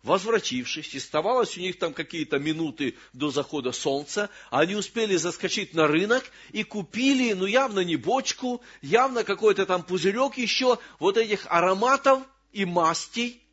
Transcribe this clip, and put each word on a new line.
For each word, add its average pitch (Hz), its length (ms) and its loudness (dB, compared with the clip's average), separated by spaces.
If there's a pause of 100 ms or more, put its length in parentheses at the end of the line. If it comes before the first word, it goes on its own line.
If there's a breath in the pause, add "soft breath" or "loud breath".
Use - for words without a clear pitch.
Возвратившись, 156 920 -2
оставалось 190 640 -2
у 175 40 -12
них 180 180 -6
там 165 140 -2
какие-то 151 460 -4
минуты 151 580 -4 (160 loud breath)
до 143 180 -4
захода 135 420 -4
солнца, 147 580 -4 (200 loud breath)
они 165 240 2
успели 202 420 -2
заскочить - 580 -4
на 160 120 4
рынок 202 380 2 (280 loud breath)
и 214 100 -4
купили, 233 720 0
ну, 185 120 -2
явно 220 340 0
не 170 160 0
бочку, 175 640 -2 (180 loud breath)
явно 233 440 2
какой-то 196 420 2
там 180 160 0
пузырёк 196 540 0
ещё 254 420 2 (200 loud breath)
вот 196 180 2
этих 214 320 0
ароматов 240 760 4 (300)
и 202 120 -2
мастей. 175 760 0 (100)